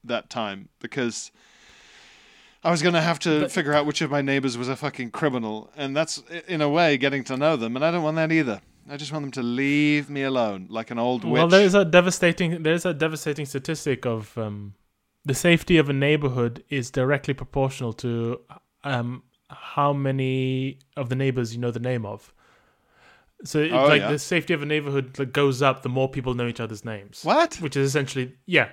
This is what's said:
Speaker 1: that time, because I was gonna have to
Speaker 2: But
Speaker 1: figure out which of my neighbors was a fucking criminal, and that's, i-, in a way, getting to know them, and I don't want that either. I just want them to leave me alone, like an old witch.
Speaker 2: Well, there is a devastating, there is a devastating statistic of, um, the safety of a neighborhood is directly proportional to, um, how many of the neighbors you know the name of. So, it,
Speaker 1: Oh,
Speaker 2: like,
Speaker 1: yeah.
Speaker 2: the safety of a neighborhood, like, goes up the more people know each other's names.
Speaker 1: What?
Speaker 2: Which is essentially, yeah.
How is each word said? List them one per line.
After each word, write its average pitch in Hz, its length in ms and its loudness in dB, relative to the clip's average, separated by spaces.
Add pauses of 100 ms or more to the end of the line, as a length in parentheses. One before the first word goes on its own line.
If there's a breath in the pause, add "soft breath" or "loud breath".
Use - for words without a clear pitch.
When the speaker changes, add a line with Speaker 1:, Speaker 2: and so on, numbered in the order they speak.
Speaker 1:
that 117 280 -4
time, 98 380 -8 (100)
because - 520 -6 (1300 soft breath)
I 170 80 4
was 165 100 2
gonna 170 200 4
have 165 180 0
to 151 220 2
Speaker 2:
But 139 100 -2
Speaker 1:
figure 147 220 0
out 147 120 4
which 147 160 -2
of 147 80 -2
my 143 140 0
neighbors 135 340 0
was 123 120 -4
a 135 60 -4
fucking 127 360 -8
criminal, 113 640 -2
and 139 200 -6
that's, 151 360 -2
i-, 170 160 -10
in 165 140 -2
a 147 80 2
way, 151 280 4
getting 135 280 0
to 131 120 -6
know 151 200 2
them, 113 180 -4
and 143 100 0
I 170 60 2
don't 175 100 -2
want 156 140 -2
that 160 160 0
either. 131 280 0 (300)
I 143 80 -12
just 143 140 -10
want 151 140 -6
them 131 80 -10
to 131 100 -4
leave 143 680 0
me 139 140 -4
alone, 113 460 0
like 113 200 -6
an 120 80 -6
old 120 280 0
witch. 113 80 0
Speaker 2:
Well, 160 160 6
there 196 140 10
is 190 120 4
a 196 100 8
devastating, 175 760 4
there 156 100 4
is 175 120 -2
a 180 80 0
devastating 151 520 -4
statistic 139 600 -4
of, 113 280 -4
um, 104 380 -8 (520)
the 139 100 -2
safety 170 420 4
of 147 120 4
a 139 40 0
neighborhood 135 760 0
is 135 200 -4
directly 135 460 0
proportional 131 580 -4
to, 117 460 -4 (440)
um, 127 380 -6 (300)
how 143 420 -2
many 131 880 -2 (160)
of 131 140 -6
the 127 60 -2
neighbors 127 380 0
you 120 60 -8
know 120 120 -2
the 120 80 -6
name 123 260 -2
of. 104 280 -14 (1080 soft breath)
So, 156 160 -2
it, 160 120 0
Speaker 1:
Oh, 131 160 4
Speaker 2:
like, 147 140 6
Speaker 1:
yeah. 135 120 0
Speaker 2:
the 151 40 -2
safety 170 380 -2
of 147 80 -6
a - 20 -6
neighborhood, 143 540 -4
like, 127 120 -4
goes 139 300 2
up 135 220 2
the 135 60 -4
more 131 200 0
people 131 240 -4
know 120 140 -2
each 117 120 -8
other's 110 240 -8
names. 104 400 -14
Speaker 1:
What? 302 340 4
Speaker 2:
Which 147 200 -4
is 139 120 2
essentially, 135 440 -2 (140)
yeah. 151 260 4